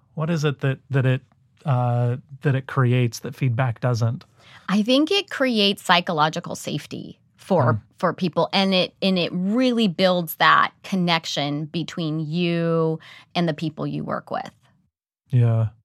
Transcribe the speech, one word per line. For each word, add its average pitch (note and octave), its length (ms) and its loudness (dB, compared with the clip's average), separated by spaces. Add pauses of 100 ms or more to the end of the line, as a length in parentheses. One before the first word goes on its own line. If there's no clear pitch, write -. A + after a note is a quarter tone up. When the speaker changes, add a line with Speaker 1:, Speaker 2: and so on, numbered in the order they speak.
(140)
Speaker 1:
What D#3 160 -4
is D#3 140 -2
it C#3+ 160 -2
that, C3+ 180 -2 (120)
that C3 160 2
it, C3 160 0 (420)
uh, B2 540 0 (240)
that C#3 120 2
it C3 140 -4
creates B2 520 2
that - 140 -10
feedback B2 460 -2
doesn't? A#2 440 0 (440)
Speaker 2:
I G3+ 140 2
think C4 280 2
it G4+ 200 0
creates G#3+ 520 0
psychological E3+ 720 0
safety - 640 -10 (180)
for, D#3 380 2
Speaker 1:
Hmm. G#2+ 40 -2 (200)
Speaker 2:
for E3+ 160 0
people. E3+ 400 -2
And G3 180 2
it, F3+ 300 0
and F#3+ 160 2
it E3 160 -2
really A3+ 520 0
builds F3+ 500 0
that D#3 340 6 (120)
connection E3 840 -2
between D#3 540 -6
you E3 760 -2 (360)
and E3+ 120 0
the D#3+ 60 0
people D3+ 340 -6
you D3 160 -6
work - 280 -8
with. - 200 -8 (800)
Speaker 1:
Yeah. A2+ 380 2 (160)